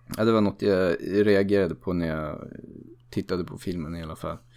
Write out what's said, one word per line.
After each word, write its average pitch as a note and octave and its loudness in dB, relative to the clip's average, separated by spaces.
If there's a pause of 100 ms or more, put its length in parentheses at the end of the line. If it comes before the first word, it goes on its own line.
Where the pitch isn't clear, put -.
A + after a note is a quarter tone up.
(160)
Ja, A2 0
det A2+ 4
var A2 6
något G2+ 0
jag F#2 4
reagerade G2+ 4
på - -6
när E2+ 0
jag D#2 -6 (640)
tittade F#2 -4
på - -12
filmen E2+ -6
i E2 -10
alla D#2 -10
fall. E2 -8 (180)